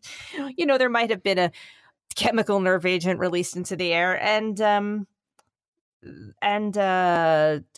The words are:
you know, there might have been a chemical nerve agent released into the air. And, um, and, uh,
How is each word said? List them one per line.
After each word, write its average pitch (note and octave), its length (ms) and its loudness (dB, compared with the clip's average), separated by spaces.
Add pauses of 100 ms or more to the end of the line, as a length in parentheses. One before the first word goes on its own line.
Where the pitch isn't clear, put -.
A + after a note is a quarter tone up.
(580)
you F4 80 0
know, C#4 140 4
there B3+ 100 2
might A#3 220 0
have G3 100 -2
been F#3+ 160 0
a F3 140 2 (640)
chemical G#3+ 440 0
nerve F#3 260 2
agent F3+ 340 0
released F3 360 -2
into F3+ 200 -6
the E3+ 180 -2
air. F3 280 0
And, G#3+ 400 -2
um, G#3 460 0 (1300)
and, G#3 360 -2
uh, E3+ 800 2 (180)